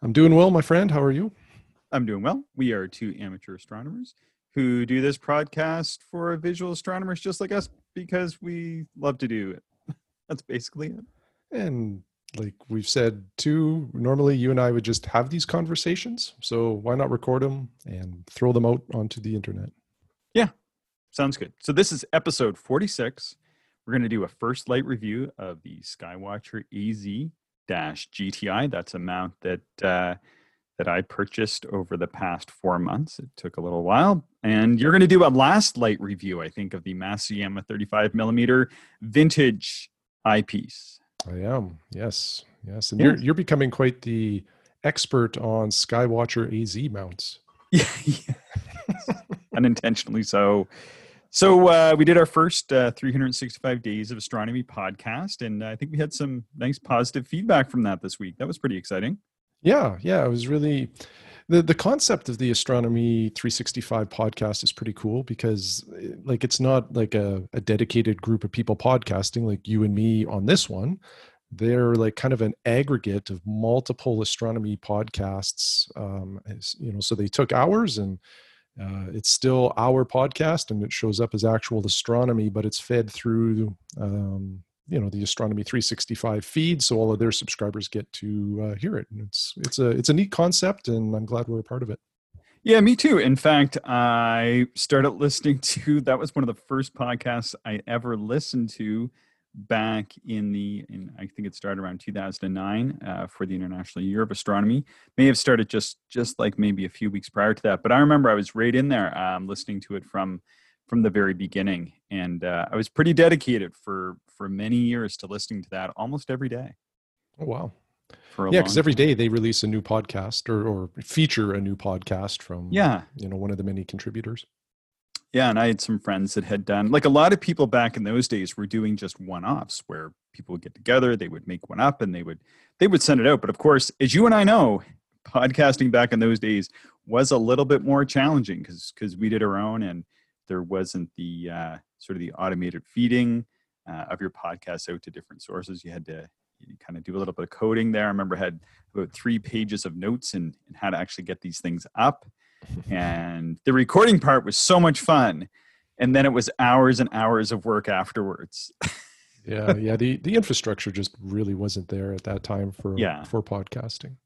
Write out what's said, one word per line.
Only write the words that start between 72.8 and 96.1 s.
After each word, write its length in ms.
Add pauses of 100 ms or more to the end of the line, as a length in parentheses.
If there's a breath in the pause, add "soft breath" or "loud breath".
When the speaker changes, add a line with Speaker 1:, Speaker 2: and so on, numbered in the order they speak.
Speaker 1:
of 180
multiple 760
astronomy 560
podcasts. 1160
Um, 520
it's, 340
you 120
know, 80
so 140
they 140
took 240
ours 460
and, 200 (640 soft breath)
uh, 320
it's 160
still 480
our 260
podcast 680
and 120
it 80
shows 300
up 140
as 100
Actual 400
Astronomy, 640
but 160
it's 160
fed 300
through, 640 (240)
um, 600 (260)
you 100
know, 120
the 120
Astronomy 400
three 200
sixty-five 600
feed. 400
So 140
all 160
of 60
their 140
subscribers 540
get 280
to, 580
uh, 40
hear 200
it. 140
And 100
it's, 380
it's 200
a, 100
it's 200
a 60
neat 180
concept 560
and 260
I'm 120
glad 220
we're 100
a 40
part 200
of 80
it. 100 (600 soft breath)
Speaker 2:
Yeah, 180
me 160
too. 220
In 180
fact, 480
I 920
started 360
listening 480
to, 420
that 180